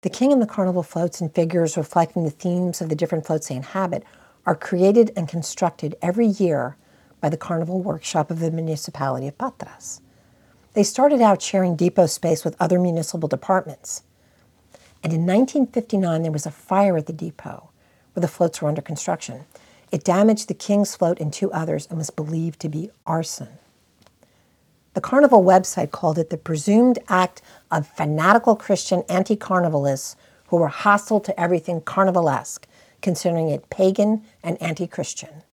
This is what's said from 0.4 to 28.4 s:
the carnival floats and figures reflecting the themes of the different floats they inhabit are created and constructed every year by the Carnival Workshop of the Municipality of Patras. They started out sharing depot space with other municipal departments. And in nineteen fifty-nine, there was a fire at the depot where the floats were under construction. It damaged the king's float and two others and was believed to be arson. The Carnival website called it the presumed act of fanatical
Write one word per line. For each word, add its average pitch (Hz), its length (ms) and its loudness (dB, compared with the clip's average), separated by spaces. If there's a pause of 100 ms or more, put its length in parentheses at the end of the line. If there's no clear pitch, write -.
the 220 60 0
carnival 185 360 -2
floats 170 380 -4
and 160 120 -4
figures 165 420 0
reflecting 170 480 0
the 156 60 0
themes 175 520 -4
of 165 80 -6
the 156 60 -2
different 165 300 -2
floats 156 220 -2
they 131 80 -6
inhabit 175 480 -6 (420)
are 175 100 2
created 202 600 4
and 165 120 -4
constructed 165 760 -4
every 196 260 0
year 156 500 -2 (420)
by - 100 -2
the 156 80 -4
Carnival 170 440 -4
Workshop 160 500 -4
of 160 80 -6
the 165 120 -2
Municipality 143 760 -6
of 143 100 -12
Patras. - 640 -12 (720)
They 208 100 2
started 262 380 4
out 208 200 6
sharing 185 340 0
depot 175 300 4
space 160 400 -2
with 160 140 -6
other 180 200 2
municipal 165 480 -2
departments. - 760 -4 (1000)
And 160 80 -2
in 165 140 0
nineteen 254 420 2
fifty-nine, 190 540 -2
there 165 100 -2
was 151 140 -4
a 160 60 -8
fire 190 460 0
at 151 100 -4
the 165 60 -10
depot - 560 -14 (440)
where 175 80 -4
the 175 60 0
floats 165 340 0
were 151 80 0
under 147 120 -4
construction. 143 640 -8 (460)
It 160 120 -4
damaged 208 440 2
the 185 60 -6
king's 202 420 -2
float 175 240 0
and 151 140 -4
two - 180 -4
others 160 360 -4
and 170 100 -8
was 156 120 -6
believed 160 520 -6
to 160 80 -6
be 160 220 -8 (140)
arson. 156 440 -6 (1400)
The 190 80 -4
Carnival 254 420 8
website 185 480 4
called 160 260 -2
it 165 120 -2
the 170 80 -6
presumed 208 680 2
act 185 340 0 (300)
of 160 160 -2
fanatical 175 680 4